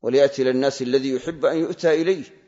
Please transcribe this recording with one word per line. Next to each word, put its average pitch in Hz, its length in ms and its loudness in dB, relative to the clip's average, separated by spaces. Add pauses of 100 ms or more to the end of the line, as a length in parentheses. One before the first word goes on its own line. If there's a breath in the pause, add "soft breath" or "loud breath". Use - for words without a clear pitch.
"Waliya'ti 139 360 2
ila 127 120 2
nnaasi 135 320 0
alladii 131 300 0
yuhibbu 143 320 -6
an 160 120 0
yu'taa 165 360 0
ilayh." 165 320 -2 (220)